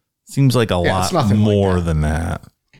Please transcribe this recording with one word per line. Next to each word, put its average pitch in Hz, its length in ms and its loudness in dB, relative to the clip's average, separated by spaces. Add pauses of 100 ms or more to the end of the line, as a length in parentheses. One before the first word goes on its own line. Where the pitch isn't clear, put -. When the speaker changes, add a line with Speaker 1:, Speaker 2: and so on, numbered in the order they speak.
(260)
Speaker 1:
seems 135 280 0
like 117 160 0
a 90 140 -2
Speaker 2:
Yeah, 92 200 0
it's 98 80 -4
Speaker 1:
lot 160 120 0
Speaker 2:
nothing 104 200 2
like 104 100 2
Speaker 1:
more 98 220 2
Speaker 2:
that. 90 60 0
Speaker 1:
than 82 200 -2
that. 80 420 -4 (360)